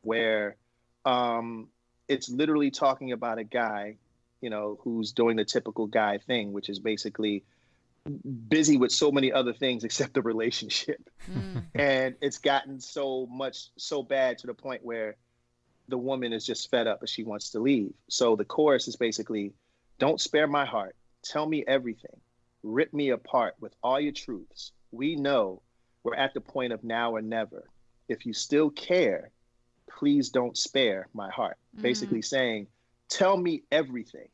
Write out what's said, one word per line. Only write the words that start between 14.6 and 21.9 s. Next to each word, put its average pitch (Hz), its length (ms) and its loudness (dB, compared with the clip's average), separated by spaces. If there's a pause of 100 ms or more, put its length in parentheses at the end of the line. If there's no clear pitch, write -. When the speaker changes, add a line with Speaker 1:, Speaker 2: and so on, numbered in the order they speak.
Speaker 1:
where 113 320 -6 (760)
the 131 80 0
woman 127 360 -2
is 107 120 -4
just - 240 -6
fed 117 180 4
up 101 140 0
and - 80 -8
she - 140 -6
wants 104 280 -8
to 110 80 -4
leave. 117 340 2 (160)
So 117 280 4
the 104 80 0
chorus 143 440 4
is 107 80 -8
basically, 107 560 -2 (460)
"Don't 147 200 2
spare 156 280 2
my 143 180 2
heart. 101 300 -4 (280)
Tell 151 220 -2
me 156 220 0
everything. 123 520 -2 (440)